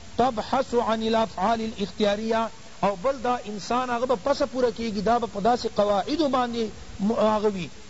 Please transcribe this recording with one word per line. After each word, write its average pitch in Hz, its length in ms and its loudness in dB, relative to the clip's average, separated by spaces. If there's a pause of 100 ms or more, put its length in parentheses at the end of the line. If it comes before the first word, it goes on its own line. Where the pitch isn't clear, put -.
(180)
تبحث 240 560 0
عن 220 280 2
الافعال 226 580 2
الاختیاریه، 220 880 0 (340)
او 202 220 2
بل 277 180 2
دا 247 240 2
انسان 233 440 -2
هغه 240 160 0
به 254 100 2
پسه 277 300 0
پوره 240 240 0
کیږي، 214 340 -4
دا 233 140 4
به 233 80 -2
په 202 140 -6
داسې 233 260 2 (100)
قواعدو 208 520 2
باندې 240 400 0 (320)
م-، 208 120 2
هغه 214 360 4
وي، 185 200 -4 (220)